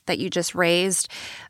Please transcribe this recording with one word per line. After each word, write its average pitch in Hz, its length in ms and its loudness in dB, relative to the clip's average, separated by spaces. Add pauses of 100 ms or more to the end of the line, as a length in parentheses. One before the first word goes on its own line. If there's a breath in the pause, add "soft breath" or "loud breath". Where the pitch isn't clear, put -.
that 180 120 0
you 190 100 -2
just 170 260 -2
raised? 180 540 2 (420 loud breath)